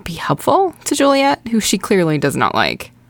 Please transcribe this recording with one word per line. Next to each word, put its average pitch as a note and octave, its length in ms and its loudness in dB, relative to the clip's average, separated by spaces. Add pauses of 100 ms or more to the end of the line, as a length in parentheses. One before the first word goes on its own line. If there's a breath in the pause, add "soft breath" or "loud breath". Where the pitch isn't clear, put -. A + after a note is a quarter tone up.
be E3+ 100 -10
helpful D#4 600 0 (120)
to D4 100 -4
Juliet, C#4 540 2
who A3+ 100 0
she - 180 0
clearly E3+ 400 2
does C#3+ 200 -2
not A#2+ 180 0
like. D2+ 360 -2 (180)